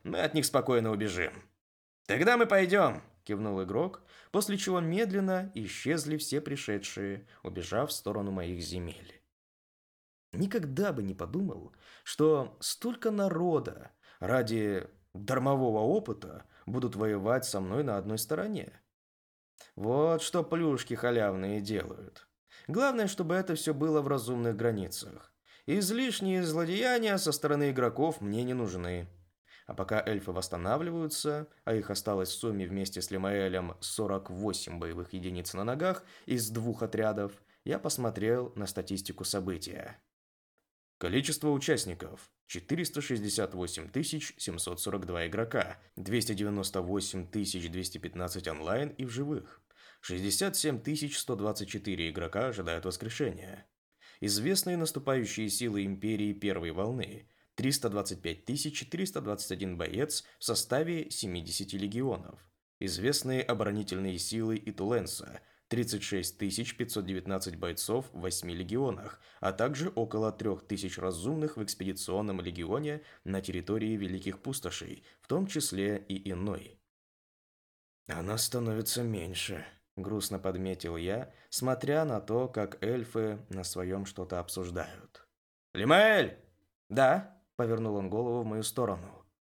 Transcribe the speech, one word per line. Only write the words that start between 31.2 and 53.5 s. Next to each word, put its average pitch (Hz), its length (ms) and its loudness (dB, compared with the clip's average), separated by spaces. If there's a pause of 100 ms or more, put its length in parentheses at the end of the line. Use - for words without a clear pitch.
а 113 100 0
их 107 160 0
осталось 98 400 0
в - 80 -4
сумме 101 300 -2
вместе 95 340 -2
с - 80 -4
Лимаэлем 95 720 0
сорок 98 500 -2
восемь 90 480 -4
боевых 85 360 -6
единиц 90 400 -6
на 95 100 -4
ногах 165 400 0 (240)
из 117 220 0
двух 113 340 -2
отрядов, 104 480 0 (320)
я - 160 0
посмотрел 120 760 0
на 101 120 -4
статистику 95 560 -4
события. 92 760 -4 (1000)
Количество 135 500 2
участников: 135 800 0 (160)
четыреста 147 560 -4
шестьдесят 104 540 -2
восемь 85 340 -6
тысяч 151 480 -4
семьсот 87 420 -4
сорок 98 280 -2
два 85 180 -2
игрока, 113 520 -2 (180)
двести 104 380 0
девяносто 101 480 0
восемь 92 460 -2
тысяч 92 440 -2
двести 92 260 -4
пятнадцать 87 500 -6
онлайн 87 420 -2
и 131 140 -8
в 123 60 -4
живых. 139 520 -6 (380)
Шестьдесят 98 560 0
семь 135 240 0
тысяч 147 380 -2
сто - 180 -2
двадцать 101 340 -2
четыре 87 420 -2
игрока 87 360 -2
ожидают 85 380 -2
воскрешения. 95 800 -4 (560)